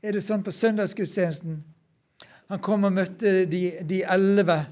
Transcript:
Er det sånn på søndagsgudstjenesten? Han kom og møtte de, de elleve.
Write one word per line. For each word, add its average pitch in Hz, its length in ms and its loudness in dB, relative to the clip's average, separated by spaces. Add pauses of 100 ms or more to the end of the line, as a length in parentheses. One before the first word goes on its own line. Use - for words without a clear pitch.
Er 208 120 -4
det 202 100 -4
sånn 214 180 -2
på 196 80 -6
søndagsgudstjenesten? 190 1080 -2 (880)
Han 196 120 -6
kom 202 240 2
og 190 80 2
møtte 185 520 2
de, 175 140 -2 (260)
de 185 160 0
elleve. 185 580 4 (100)